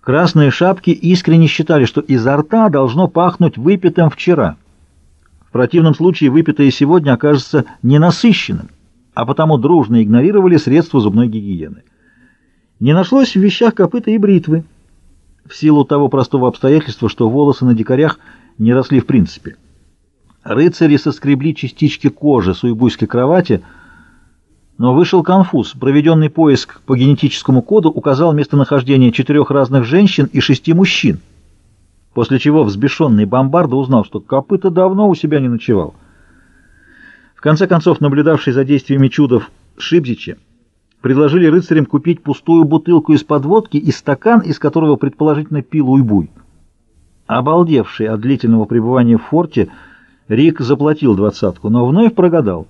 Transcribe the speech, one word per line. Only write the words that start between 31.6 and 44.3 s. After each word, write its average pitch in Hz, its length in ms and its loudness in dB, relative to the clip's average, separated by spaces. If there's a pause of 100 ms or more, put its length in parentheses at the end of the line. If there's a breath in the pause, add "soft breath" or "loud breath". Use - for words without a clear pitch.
после 120 240 -2
чего 147 240 2
взбешённый 107 600 0
Бомбардо 135 500 -2
узнал, 131 280 -2
что - 160 -10
копыта 185 520 -4
давно 190 360 0
у 185 60 2
себя 156 260 -2
не 131 100 -2
ночевал. 110 440 -2 (1400 soft breath)
В - 60 -20
конце 156 260 0
концов, 170 340 0
наблюдавший 147 520 0
за 135 120 0
действиями 135 440 0
чудов 123 420 -2 (260)
Шибзичи 123 600 -4 (640)
предложили 147 440 2
рыцарям 156 400 2
купить 165 380 -4
пустую 165 400 0
бутылку 156 500 2
из-под 147 320 -2
водки 208 320 0
и 151 140 -2
стакан, 214 480 0